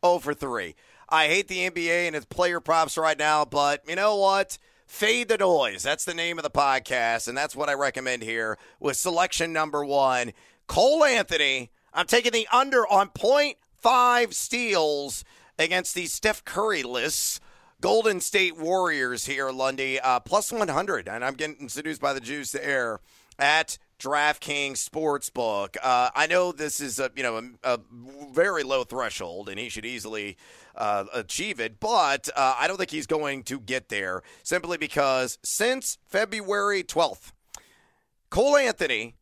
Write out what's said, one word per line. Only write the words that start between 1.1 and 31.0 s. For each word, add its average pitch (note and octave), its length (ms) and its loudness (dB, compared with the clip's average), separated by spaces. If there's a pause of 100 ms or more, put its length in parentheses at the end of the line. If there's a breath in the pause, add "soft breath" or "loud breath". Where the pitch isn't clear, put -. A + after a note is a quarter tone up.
hate G3 200 0
the F#3 160 -4
N F#3 80 -2
B E3+ 180 -2
A F3 180 2
and D#3 80 -4
its D3 100 -6
player F3 340 0
props D#3+ 380 2
right D#3 200 2
now, D3+ 260 4
but C#3+ 440 0
you E3 80 -4
know G#3 200 2
what? G3 420 2 (280 soft breath)
Fade A3+ 420 0
the A3 100 2
noise. C#3 440 2
That's C#3+ 220 -2
the F3 100 -6
name E3+ 240 -4
of D#3+ 60 -8
the C#3+ 60 -2
podcast, B2+ 800 0
and B2 80 -6
that's D3 200 -4
what C#3+ 120 -2
I C#3+ 60 0
recommend C3 480 -2
here A2 360 -4 (220 loud breath)
with C3+ 160 -2
selection E3+ 560 0
number D3+ 320 -2
one. C3 480 2 (340 soft breath)
Cole D4 380 4
Anthony, D3+ 680 0 (220)
I'm F3 140 0
taking A#3 260 4
the A3+ 200 0
under B3+ 340 4
on G3 220 4
point C#4+ 480 2 (220)
five A#3+ 560 4
steals D#3 880 -2 (340 soft breath)
against E3+ 360 0
the F3 120 -6
Steph - 380 -2
Curry-less D3+ 960 -2 (420 soft breath)
Golden G#3 400 2
State F3+ 360 2
Warriors D#3+ 680 0
here, C3+ 240 -2
Lundy. C3 500 0
Uh, B2 200 4
plus - 320 0
one G#3+ 160 0
hundred, D3 400 -2
and A2+ 160 -6
I'm C3+ 100 -2
getting C#3+ 340 -8
seduced D3+ 320 -8
by C#3+ 120 0
the C3+ 80 -4
juice C3+ 320 -10
there C3+ 480 -2 (380 soft breath)
at D3+ 400 2 (220)
DraftKings C#3+ 760 -2 (120)
Sportsbook. B2 920 -4
Uh, B2 320 2
I D3+ 120 2
know F3+ 260 2
this D3 280 -6
is C3 180 -8
a, C3 160 -2
you C3+ 80 -6
know, A#2 140 -2 (260)
a, B2+ 120 0
a A#2 60 -6 (520)
very E3+ 300 2
low C3 220 0
threshold, G2+ 640 -8
and G2 100 -10
he A#2 100 -8
should A2 160 -12
easily, A2 520 -8 (380 loud breath)
uh, G#2 380 -2